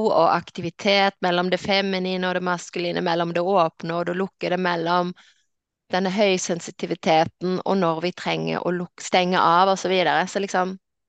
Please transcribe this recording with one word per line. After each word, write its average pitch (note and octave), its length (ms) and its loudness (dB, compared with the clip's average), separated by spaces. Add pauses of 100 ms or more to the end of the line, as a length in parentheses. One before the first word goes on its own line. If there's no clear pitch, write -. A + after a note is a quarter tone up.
og E3 240 4
aktivitet, G3 880 0
mellom F3+ 300 0
det F3+ 80 0
feminine F#3 680 -2
og F3+ 60 -2
det F3+ 80 -4
maskuline, F3 600 -4
mellom E3+ 320 -2
det F3 80 0
åpne E3+ 560 0
og F3 80 -4
det F3 80 -4
lukkede, F3+ 420 -4
mellom F3 540 0 (800)
denne F#3 180 0
høysensitiviteten F3+ 1600 0
og F#3+ 120 0
når E3 240 0
vi F3+ 100 -2
trenger E3 540 -4
å F3 80 -2
luk-, F3 300 -8
stenge F#3 340 2
av F3 320 4
og F#3+ 80 2
så F3+ 140 -2
videre. E3 360 2
Så G3 140 -6
liksom, F#3+ 360 -2 (320)